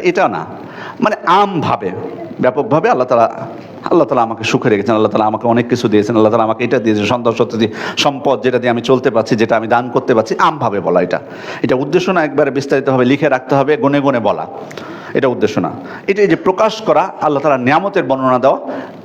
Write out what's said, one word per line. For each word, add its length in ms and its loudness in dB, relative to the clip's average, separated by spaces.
এটা 140 2
না। 60 -6
মানে 120 0
আমভাবে, 480 -2
ব্যাপকভাবে 500 2
আল্লাহ 160 -2
তাআলা, 180 4
আল্লাহ 200 4
তাআলা 180 2
আমাকে 240 -8
সুখে 180 2
রেখেছেন, 300 2
আল্লাহ 140 2
তাআলা 180 2
আমাকে 220 -4
অনেক 180 2
কিছু 220 0
দিয়েছেন, 240 4
আল্লাহ 160 6
তাআলা 160 2
আমাকে 180 -2
এটা 180 2
দিয়েছেন, 280 2
সন্তান 260 0
সন্ততি, 280 0
সম্পদ 400 0
যেটা 160 2
দিয়ে 140 0
আমি 140 -4
চলতে 260 2
পারছি, 260 0
যেটা 180 2
আমি 160 -6
দান 100 2
করতে 220 0
পারছি, 160 0
আমভাবে 400 -2
বলা 200 4
এটা। 120 -2
এটা 180 2
উদ্দেশ্য 320 0
না 120 2
একবারে 300 0
বিস্তারিতভাবে 540 2
লিখে 240 2
রাখতে 240 -2
হবে, 140 2
গুণে 220 2
গুণে 220 2
বলা, 180 -2
এটা 180 2
উদ্দেশ্য 200 0
না। 60 -4
এটা 160 0
এই 80 4
যে 120 0
প্রকাশ 280 2
করা, 160 4
আল্লাহ 180 0
তাআলার 240 2
নিয়ামতের 420 0
বর্ণনা 340 2
দেওয়া, 160 4